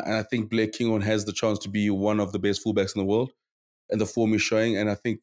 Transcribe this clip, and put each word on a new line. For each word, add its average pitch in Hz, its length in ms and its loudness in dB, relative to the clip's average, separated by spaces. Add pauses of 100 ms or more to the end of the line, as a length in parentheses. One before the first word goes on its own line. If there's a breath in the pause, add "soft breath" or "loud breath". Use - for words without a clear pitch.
and 104 80 -2
I 110 80 0
think 107 300 -4
Blair 110 160 2
Kinghorn 110 340 0
has 104 240 0
the 104 80 -4
chance 107 240 0
to 101 120 -10
be 104 200 0
one 104 300 2
of 101 140 -2
the 101 60 -2
best 98 240 -2
fullbacks 101 320 0
in 104 60 0
the 95 60 0
world, 117 260 0 (560)
and 107 100 0
the 107 60 0
form 110 280 2
he's 104 100 2
showing. 110 340 2
And 107 140 0
I 101 40 -2
think 107 280 -6